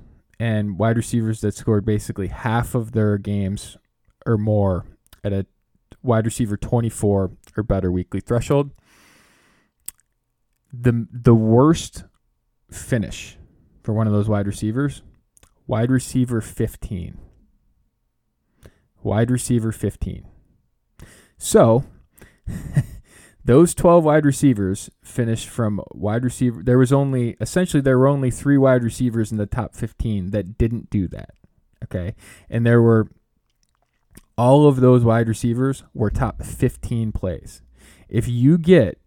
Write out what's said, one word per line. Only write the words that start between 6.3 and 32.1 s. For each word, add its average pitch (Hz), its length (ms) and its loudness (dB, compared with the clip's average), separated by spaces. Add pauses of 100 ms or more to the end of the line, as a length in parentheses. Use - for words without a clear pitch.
twenty-four 104 760 -2 (240)
or 107 80 -2
better 95 280 0
weekly 90 300 -4
threshold. 139 500 -2 (2000)
The, 120 380 0
the 120 240 4
worst 120 680 2 (680)
finish - 680 -6 (460)
for 113 100 -6
one 110 140 0
of 104 60 0
those 104 160 0
wide 101 180 -2
receivers, 113 560 -6 (640)
wide 117 240 0
receiver 123 500 -2
fifteen. - 800 -8 (1800)
Wide 113 260 0
receiver 120 420 -2
fifteen. 98 540 -8 (1120)
So, 139 460 4 (640)
<laughs> - 960 -8
those 151 320 4
twelve 170 300 4
wide 151 200 2
receivers 107 640 0 (140)
finished 113 460 -4
from 107 320 -4 (100)
wide 104 320 -4
receiver. 120 400 -4
There 123 140 4
was 131 160 4
only, 135 480 -2
essentially, 180 400 0
there 131 180 2
were 131 80 4
only 139 240 0
three 143 260 0
wide 131 260 4
receivers 113 460 -2
in 110 80 -6
the 104 80 -4
top - 300 -8
fifteen 101 560 -6
that 101 260 -6
didn't 117 320 -2
do 98 200 -2
that, - 220 -16 (520)
okay? 90 320 -8 (340)